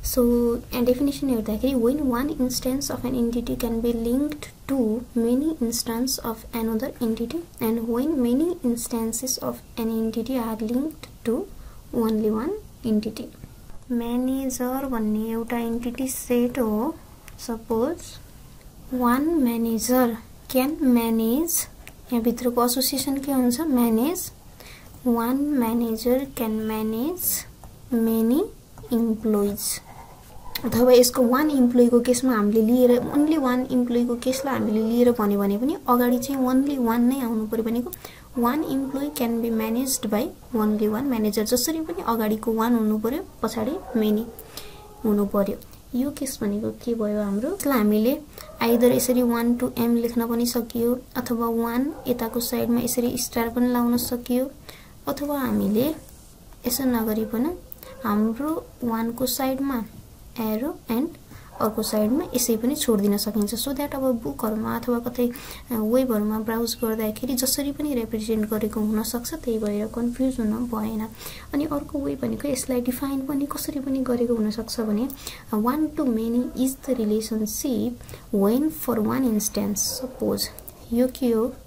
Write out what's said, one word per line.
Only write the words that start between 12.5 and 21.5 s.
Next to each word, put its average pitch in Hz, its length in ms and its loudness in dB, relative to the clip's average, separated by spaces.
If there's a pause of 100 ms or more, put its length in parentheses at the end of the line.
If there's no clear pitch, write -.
entity। 214 380 0 (680)
म्यानेजर 254 920 -2
भन्ने 220 460 0
एउटा 233 260 -2
एन्टिटी 233 500 -2
सेट 247 520 0
हो। 226 360 0 (520)
सपोज 233 500 -2 (960)
वान 247 320 2 (180)
म्यानेजर 233 720 2 (320)
क्यान 269 320 0
म्यानेज, 233 840 2 (460)